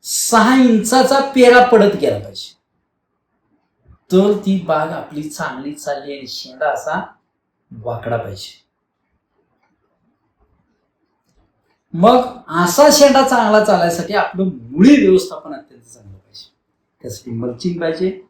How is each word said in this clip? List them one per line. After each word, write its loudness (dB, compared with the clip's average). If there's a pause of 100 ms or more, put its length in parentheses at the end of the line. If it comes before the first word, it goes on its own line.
सहा 0
इंचाचा 2 (160)
पेरा 6
पडत 4
गेला -2
पाहिजे, -18 (1600)
तर 2
ती -4
बाग -2
आपली -12
चांगली -12
चालली -12
आणि -18
शेंडा -8
असा -8 (720)
वाकडा -10
पाहिजे. -14 (3250)
मग 4 (380)
असा 4
शेंडा 4
चांगला 2
चालायसाठी -2
आपलं -4
मुळी 4
व्यवस्थापन 0
अत्यंत -20
चांगलं -20
पाहिजे. -20 (500)
त्यासाठी -16
मल्चिंग -8
पाहिजे -4 (100)